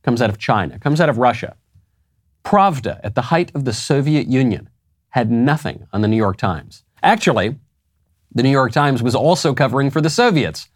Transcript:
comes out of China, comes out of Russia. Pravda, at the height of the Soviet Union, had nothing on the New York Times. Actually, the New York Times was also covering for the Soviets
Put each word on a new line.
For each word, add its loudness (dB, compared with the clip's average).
comes 0
out 2
of -6
China, -2
comes 0
out 4
of -2
Russia. 0
Pravda, 0
at -8
the -2
height -2
of -4
the -4
Soviet 0
Union, 0
had -2
nothing -2
on -4
the 0
New 2
York 0
Times. -6
Actually, 0
the 0
New 4
York 2
Times 2
was 0
also 2
covering 0
for -2
the 0
Soviets 0